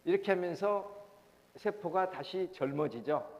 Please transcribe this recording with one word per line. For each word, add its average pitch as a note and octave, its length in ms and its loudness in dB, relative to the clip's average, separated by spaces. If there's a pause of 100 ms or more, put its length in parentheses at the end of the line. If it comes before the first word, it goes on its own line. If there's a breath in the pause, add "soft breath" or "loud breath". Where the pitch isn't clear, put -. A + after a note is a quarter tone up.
이렇게 G3 260 4
하면서 F#3+ 580 2 (680)
세포가 F#3 540 0
다시 F3+ 440 -4
젊어지죠. C#3 720 0 (120)